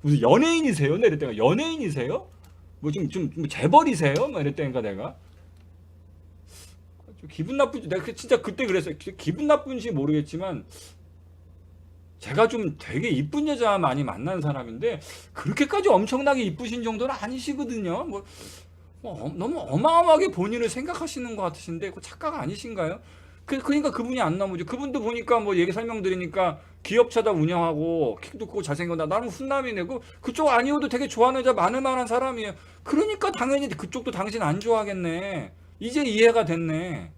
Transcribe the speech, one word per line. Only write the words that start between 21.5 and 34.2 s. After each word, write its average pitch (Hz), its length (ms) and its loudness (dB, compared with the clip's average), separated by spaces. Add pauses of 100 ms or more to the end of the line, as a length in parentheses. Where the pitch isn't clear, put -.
그 - 100 -16
착각 - 320 -8
아니신가요? 196 680 -6 (460)
그, 269 120 -2
그러니까 285 320 0
그분이 247 300 -4
안 170 180 2
나오죠. 185 280 -4
그분도 262 340 -4
보니까 233 400 0
뭐 202 160 0
얘기 175 160 2
설명드리니까 185 880 -2 (220)
기업 233 280 4
차다 214 220 2
운영하고 160 880 0
키도 - 260 -12
크고 202 160 -6
잘생겼다. 160 440 -2
나름 220 220 0
훈남이네. 254 560 -4
그, 240 160 -6 (200)
그쪽 294 300 0
아니어도 277 380 4
되게 247 200 -2
좋아하는 254 320 4
여자 247 140 4
많을 208 260 2
만한 262 260 0
사람이에요. 233 480 -2 (300)
그러니까 415 480 0
당연히 277 360 0
그쪽도 220 420 -8
당신 202 320 -4